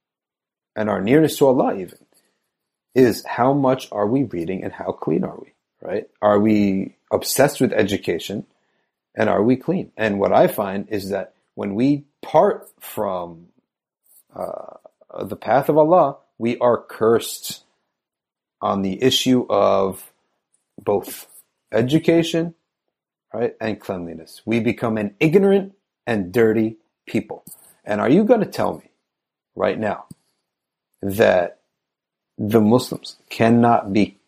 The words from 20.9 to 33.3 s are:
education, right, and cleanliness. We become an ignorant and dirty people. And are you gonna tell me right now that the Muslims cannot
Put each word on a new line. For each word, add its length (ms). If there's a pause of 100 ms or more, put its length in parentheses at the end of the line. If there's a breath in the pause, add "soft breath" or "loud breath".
education, 840 (800)
right, 260
and 180
cleanliness. 680
We 160
become 360
an 220
ignorant 540 (340)
and 240
dirty 460 (280)
people. 380 (400 loud breath)
And 160
are 100
you 140
gonna 220
tell 320
me 120 (640)
right 240
now 280 (960)
that 580 (800)
the 240
Muslims 560 (120)
cannot 640